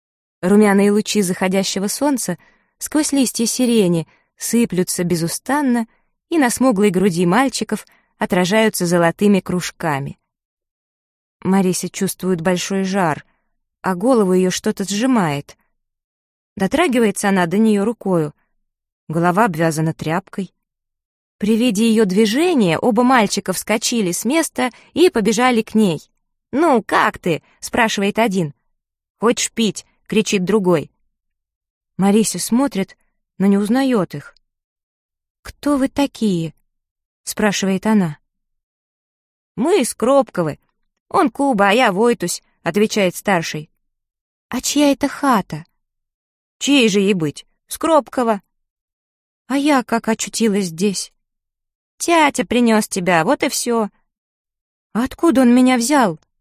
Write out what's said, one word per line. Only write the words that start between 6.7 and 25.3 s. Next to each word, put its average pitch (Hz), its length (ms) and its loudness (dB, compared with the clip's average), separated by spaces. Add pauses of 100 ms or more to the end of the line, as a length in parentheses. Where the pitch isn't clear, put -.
груди 175 360 0
мальчиков 220 600 -2 (320)
отражаются 208 680 0
золотыми 175 540 2
кружками. 151 800 -6 (1200)
Марися 185 460 0
чувствует 180 520 -4
большой 185 440 -2
жар, 185 400 -2 (580)
а 185 120 -4
голову 208 380 2
ее 185 180 2
что-то 208 340 -4
сжимает. 196 720 -2 (1000)
Дотрагивается 226 720 0
она 190 180 2
до 175 120 -2
нее 214 260 2
рукою. 180 500 -2 (760)
Голова 170 360 0
обвязана 160 480 -2
тряпкой. 175 600 -8 (840)
При 220 180 0
виде 226 320 2
ее 220 180 4
движения 220 720 2
оба 233 260 0
мальчика 220 480 0
вскочили 214 580 -4
с - 140 -6
места 254 460 -2 (240)
и 359 160 4
побежали 226 520 2